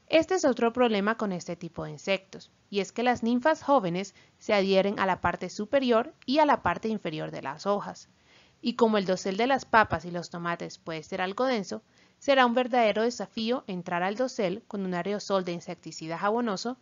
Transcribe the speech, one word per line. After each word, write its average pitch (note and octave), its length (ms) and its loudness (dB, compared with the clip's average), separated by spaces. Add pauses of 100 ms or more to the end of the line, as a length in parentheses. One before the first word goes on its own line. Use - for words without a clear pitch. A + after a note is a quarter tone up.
Este D#4+ 280 4
es F4+ 100 2
otro A#3+ 260 2
problema A3 460 2
con G#3+ 140 -2
este F3 240 -8
tipo D#3+ 300 -10
de D#3 80 -10
insectos, - 580 -6 (180)
y G3 120 0
es F#3 100 -6
que - 100 -6
las A#3+ 220 2
ninfas B3 400 2
jóvenes G3 500 2 (240)
se - 160 -2
adhieren F#3+ 460 4
a G3 80 2
la F3+ 120 0
parte F3+ 300 -4
superior A#3+ 640 0 (140)
y C4 100 2
a D#4 80 6
la B3 160 2
parte F#3 280 -2
inferior D#3+ 420 -4
de D3+ 100 -10
las C#3 240 -10
hojas. G3 420 -4 (540)
Y A#3 120 -2
como A3 240 4
el G3 80 2
dosel F#3+ 320 -2
de A3+ 100 2
las C4+ 160 0
papas G#3 400 2
y F3 80 -12
los E3+ 180 -8
tomates E3+ 500 -6
puede D#3+ 240 -8
ser F#3 180 -6
algo G3 240 -2
denso, A3+ 360 -2 (360)
será C4+ 280 4
un A#3+ 80 2
verdadero A3+ 500 2
desafío A#3 640 -4
entrar F3 360 -4
al G3+ 140 -2
dosel A3+ 500 -2
con G3+ 160 -6
un F#3 100 -2
aerosol F#3+ 520 -2
de F3 80 -4
insecticida E3 640 -10
jabonoso A3 640 -2